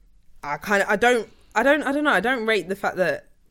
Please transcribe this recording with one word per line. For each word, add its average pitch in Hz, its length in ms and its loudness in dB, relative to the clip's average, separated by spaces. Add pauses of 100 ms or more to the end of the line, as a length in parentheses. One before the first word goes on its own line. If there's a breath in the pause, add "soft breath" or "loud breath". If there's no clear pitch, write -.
(440)
I 143 140 -6
kinda, 196 320 0
I 208 60 2
don't, 233 320 2 (280)
I 226 80 2
don't, 285 200 2
I 262 80 -2
don't 294 120 -2
know. 294 80 2
I 190 80 2
don't 226 260 -2
rate 202 240 0
the 196 60 -4
fact 185 220 -4
that 165 320 -2 (220)